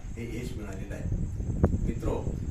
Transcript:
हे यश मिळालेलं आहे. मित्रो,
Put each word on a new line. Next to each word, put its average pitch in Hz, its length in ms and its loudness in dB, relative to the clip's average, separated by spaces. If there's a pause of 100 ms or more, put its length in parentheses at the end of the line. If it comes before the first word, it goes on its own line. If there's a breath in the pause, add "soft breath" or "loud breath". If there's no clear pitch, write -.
हे 117 360 -6
यश - 160 -4
मिळालेलं - 380 -6
आहे. - 220 -2 (720)
मित्रो, - 480 2 (160)